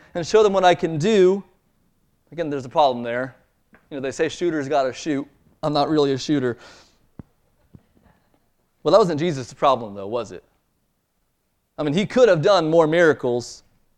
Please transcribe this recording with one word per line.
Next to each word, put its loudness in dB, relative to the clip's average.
and -8
show 4
them 4
what 0
I 6
can -2
do. 2
Again, -8
there's -6
a -16
problem 0
there. -6
You -12
know, -8
they -6
say -4
shooters -4
gotta 0
shoot. -6
I'm -4
not 0
really 2
a -2
shooter. -2
Well, 2
that 6
wasn't 2
Jesus' -6
problem, -2
though, -12
was -8
it? -18
I -8
mean, -2
he -2
could 4
have 2
done 2
more 4
miracles 0